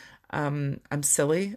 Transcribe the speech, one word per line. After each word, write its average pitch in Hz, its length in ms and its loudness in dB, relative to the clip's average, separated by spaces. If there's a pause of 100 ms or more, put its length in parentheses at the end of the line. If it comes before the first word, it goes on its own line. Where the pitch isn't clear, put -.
(320)
Um, 143 500 -2 (100)
I'm 143 120 -2
silly 170 540 2